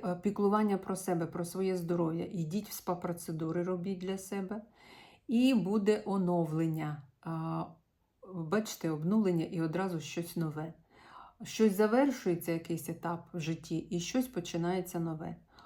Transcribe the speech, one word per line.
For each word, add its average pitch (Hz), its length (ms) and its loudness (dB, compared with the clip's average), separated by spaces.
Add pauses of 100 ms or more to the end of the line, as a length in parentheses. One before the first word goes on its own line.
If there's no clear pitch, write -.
е, 175 180 0
піклування 202 560 4
про 190 180 -4
себе, 170 300 0
про 175 180 -4
своє 185 320 -2
здоров'я. 170 560 0
Ідіть 175 360 -2
в - 40 -12
спа-процедури, 170 920 -2
робіть 180 360 -2
для 190 200 -4
себе. 196 440 -6 (640)
І 254 280 6
буде 208 520 4
оновлення. 160 960 2 (180)
А, 160 440 -4 (680)
бачите, 175 560 -2
обнулення 175 540 2
і 175 160 -4
одразу 165 400 -2
щось - 360 -6
нове. 160 380 -4 (720)
Щось 214 320 4
завершується, 214 760 2
якийсь 165 360 -4
етап 170 460 -6
в 175 60 -4
житті, 160 380 -2
і 170 220 -4
щось 254 280 0
починається 175 720 -2
нове. 165 360 -4 (280)